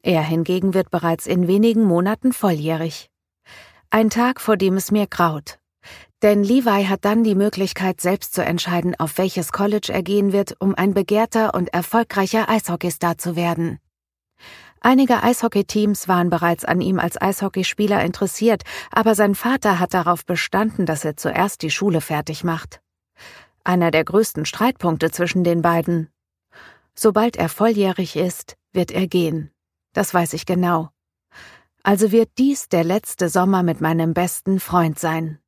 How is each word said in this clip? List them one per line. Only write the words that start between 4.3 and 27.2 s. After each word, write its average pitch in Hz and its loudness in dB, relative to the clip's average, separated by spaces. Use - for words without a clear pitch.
vor 214 2
dem 190 0
es - -4
mir 202 2
graut. 160 -4
Denn 208 4
Levi 233 2
hat 190 -2
dann 220 2
die 214 2
Möglichkeit, 190 -2
selbst 185 -2
zu 185 0
entscheiden, 175 -2
auf 160 -4
welches 185 -2
College 208 -2
er 190 -2
gehen 202 2
wird, 196 -2
um 190 0
ein 190 2
begehrter 214 0
und 180 -2
erfolgreicher 208 0
Eishockeystar 175 -2
zu 170 -6
werden. 170 -2
Einige 254 4
Eishockeyteams 208 0
waren 175 2
bereits 170 0
an 180 0
ihm 185 0
als - -4
Eishockeyspieler 196 -2
interessiert, 196 0
aber 220 2
sein 208 4
Vater 220 0
hat 180 -2
darauf 175 0
bestanden, 190 -2
dass 156 -4
er 151 -4
zuerst - -2
die 156 -4
Schule 175 0
fertig 151 -6
macht. 165 -6
Einer 175 2
der 156 2
größten 185 0
Streitpunkte 170 -2
zwischen 175 -2
den 170 2
beiden. 165 0
Sobald 214 0